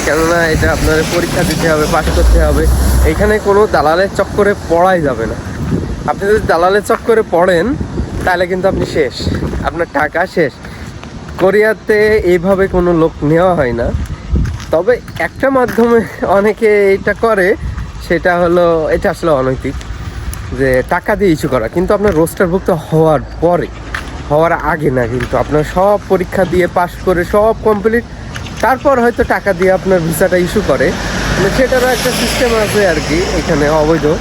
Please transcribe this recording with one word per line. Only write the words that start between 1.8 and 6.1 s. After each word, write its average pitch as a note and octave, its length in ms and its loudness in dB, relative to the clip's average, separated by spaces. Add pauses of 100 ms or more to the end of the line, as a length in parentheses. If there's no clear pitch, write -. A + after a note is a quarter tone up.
পাস D#3+ 120 0 (120)
করতে D#3+ 280 6
হবে। D3+ 220 2 (400)
এখানে G#3 380 2
কোনো G#3 280 4
দালালের E3 440 2
চক্করে G3+ 380 0 (140)
পড়াই F3 340 4
যাবে A#2 240 -2
না। A2+ 80 -6 (720)
আপনি - 220 -2